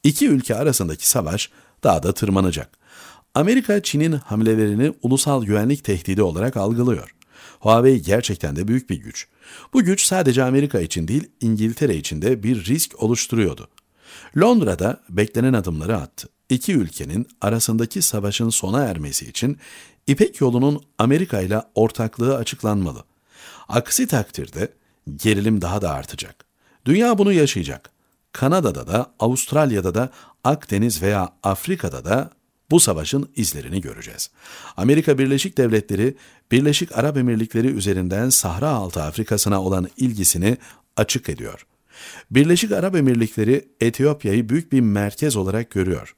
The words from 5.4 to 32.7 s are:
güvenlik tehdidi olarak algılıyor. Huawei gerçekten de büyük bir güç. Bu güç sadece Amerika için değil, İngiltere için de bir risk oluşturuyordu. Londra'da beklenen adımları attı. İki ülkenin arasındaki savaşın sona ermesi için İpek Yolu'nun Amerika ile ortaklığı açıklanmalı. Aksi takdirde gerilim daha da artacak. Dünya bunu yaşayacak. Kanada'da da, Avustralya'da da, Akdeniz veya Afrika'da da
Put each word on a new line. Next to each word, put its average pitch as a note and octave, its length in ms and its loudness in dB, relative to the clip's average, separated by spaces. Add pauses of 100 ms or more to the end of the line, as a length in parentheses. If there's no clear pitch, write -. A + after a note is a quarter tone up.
güvenlik G#2+ 400 0
tehdidi F#2+ 380 0
olarak F#2+ 340 -2
algılıyor. A#2 580 -2 (460)
Huawei A#2 420 6
gerçekten F2+ 540 -2
de F#2+ 120 -4
büyük B2 220 -2
bir F#2 60 -2
güç. - 320 -14 (440)
Bu C4 100 4
güç F#3+ 220 0
sadece C3+ 400 2
Amerika C3+ 360 2
için E2 280 -4
değil, B2 220 -2 (100)
İngiltere A2 560 0
için D2+ 260 -6
de A2 200 0
bir A2 220 -2
risk C3 380 -4
oluşturuyordu. A2 680 -2 (680)
Londra'da C#3+ 720 2
beklenen A2 440 0
adımları F2+ 440 -2
attı. - 320 -10 (200)
İki B2+ 240 0
ülkenin G2 540 -2 (140)
arasındaki A2+ 640 0
savaşın G#2 480 -2
sona A#2 340 -2
ermesi D#2+ 420 -6
için C#3 320 -4 (480)
İpek C#3 340 2
Yolu'nun C3+ 420 2 (160)
Amerika C3 420 2
ile G2 220 -2 (120)
ortaklığı A#2 640 0
açıklanmalı. G#2 680 -4 (640)
Aksi - 380 -2
takdirde G2+ 680 -4 (440)
gerilim G#2+ 460 2
daha F#2+ 200 -4
da F2+ 80 -2
artacak. - 540 -12 (400)
Dünya G#3+ 340 4
bunu G3+ 140 4
yaşayacak. G#2+ 580 0 (420)
Kanada'da B2+ 540 0
da, G#2+ 320 -2
Avustralya'da A#2 760 0
da, A#2+ 160 0 (340)
Akdeniz A2+ 580 0
veya F#2+ 260 0 (140)
Afrika'da G2 600 -4
da B2+ 260 -2 (400)